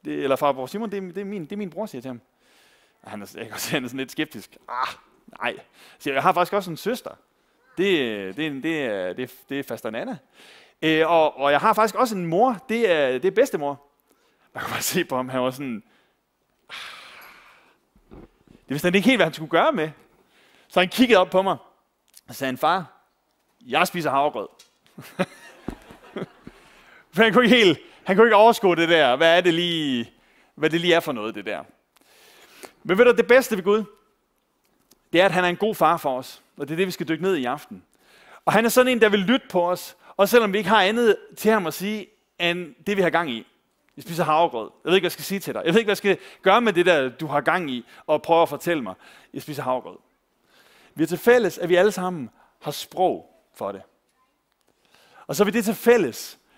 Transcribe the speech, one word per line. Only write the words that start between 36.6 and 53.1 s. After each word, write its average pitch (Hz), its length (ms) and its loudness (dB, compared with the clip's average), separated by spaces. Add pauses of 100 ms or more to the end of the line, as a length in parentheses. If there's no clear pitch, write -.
det 151 60 -8
er 160 40 -6
det, 190 100 0
vi 180 40 -6
skal 165 160 -8
dykke 160 160 -4
ned 190 120 0
i 127 100 -4
aften. 120 380 -8 (600)
Og 151 80 0
han 226 120 4
er 226 40 2
sådan 254 220 4
en, 233 100 2
der 214 80 6
vil 208 100 2
lytte 226 300 0
på 175 220 0
os, - 260 -8 (200)
også 196 140 2
selvom 220 220 4
vi 208 40 0
ikke 196 120 -2
har 208 140 4
andet 220 340 2 (200)
til 214 140 2
ham 196 160 0
at 151 60 -6
sige, 208 340 -8 (320)
end 175 360 -4 (120)
det, 202 100 0
vi 196 40 0
har 170 80 4
gang 160 220 0
i. 113 160 -10 (500)
"Jeg 147 60 -20
spiser 170 200 -4
havregrød. 151 480 0 (120)
Jeg 147 60 -4
ved 180 60 4
ikke, 190 80 2
hvad 175 40 0
jeg 160 40 -2
skal - 140 -14
sige 196 140 -6
til 139 140 -10
dig. 104 120 -6
Jeg 165 80 0
ved 220 60 4
ikke, 208 80 0
hvad 208 40 0
jeg 190 60 0
skal 196 200 0 (240)
gøre 202 200 4
med 220 120 0
det 175 120 2
der, 143 240 2
du 151 180 -10
har 143 140 -2
gang 165 300 -2
i, 123 140 -8 (220)
og 151 140 0
prøver 165 220 2
at 143 60 0
fortælle 147 340 -4
mig. 92 120 -10 (380)
Jeg - 80 -12
spiser 143 220 -12
havregrød." 127 340 -6 (1000)
Vi 151 80 -2
er 160 40 -2
til 175 100 -6
fælles, 233 400 2
at 175 120 -6
vi 180 60 4
alle 196 160 4
sammen 180 380 -8 (320)
har 147 100 -8
sprog - 720 -4 (100)